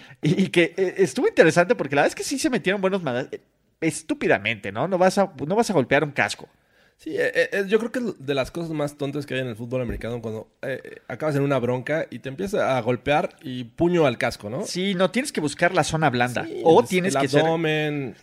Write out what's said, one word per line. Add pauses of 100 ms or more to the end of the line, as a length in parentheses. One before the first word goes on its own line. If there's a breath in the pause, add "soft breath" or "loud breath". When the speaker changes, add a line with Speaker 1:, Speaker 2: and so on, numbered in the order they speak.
(220 soft breath)
Speaker 1:
Y,
y
que,
eh,
estuvo
interesante
porque
la
verdad
es
que
sí
se
metieron
buenos
madrazos.
Eh, (400)
estúpidamente,
¿no?
No
vas
a, (120)
no
vas
a
golpear
un
casco. (500)
Speaker 2:
Sí,
eh,
eh,
eh,
yo
creo
que
es
de
las
cosas
más
tontas
que
hay
en
el
fútbol
americano
cuando, (100)
eh,
eh, (120)
acabas
en
una
bronca
y
te
empiezas
a
golpear
y
puño
al
casco,
¿no?
Speaker 1:
Sí,
no,
tienes
que
buscar
la
zona
blanda.
Speaker 2:
Sí,
Speaker 1:
O
Speaker 2:
el,
Speaker 1:
tienes
Speaker 2:
el
Speaker 1:
que
ser
Speaker 2:
abdomen.